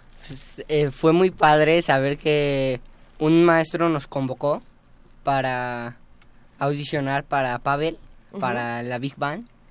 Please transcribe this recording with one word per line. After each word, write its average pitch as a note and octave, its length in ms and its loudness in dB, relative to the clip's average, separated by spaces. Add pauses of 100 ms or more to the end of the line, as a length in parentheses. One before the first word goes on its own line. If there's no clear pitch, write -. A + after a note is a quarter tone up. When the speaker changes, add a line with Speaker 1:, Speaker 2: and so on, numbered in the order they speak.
(280)
Speaker 1:
Pues, C3 420 -16
eh, D3 200 2
fue D#3+ 220 2
muy F3+ 200 4
padre D#3 500 4
saber C#3 360 0
que C#3 600 0 (400)
un D#3+ 240 4
maestro E3 460 2
nos D3+ 180 -4
convocó C#3+ 540 -4 (600)
para B2 760 -4 (640)
audicionar C#3 680 -2
para B2+ 340 -2
Pavel, C#3+ 380 -2 (340)
Speaker 2:
Ujú. G3+ 80 -14
Speaker 1:
para A#2+ 440 -4
la B2 160 -6
Big C#3 180 -8
Band, D3+ 300 -6 (240)